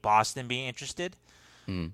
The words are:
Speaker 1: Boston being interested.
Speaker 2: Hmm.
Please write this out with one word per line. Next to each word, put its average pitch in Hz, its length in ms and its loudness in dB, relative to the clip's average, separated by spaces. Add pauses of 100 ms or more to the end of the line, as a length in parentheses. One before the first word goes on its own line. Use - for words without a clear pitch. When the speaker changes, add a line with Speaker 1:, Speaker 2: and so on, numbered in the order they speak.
Speaker 1:
Boston 110 440 4
being 123 200 -4
interested. 143 500 -8 (480)
Speaker 2:
Hmm. 90 300 -4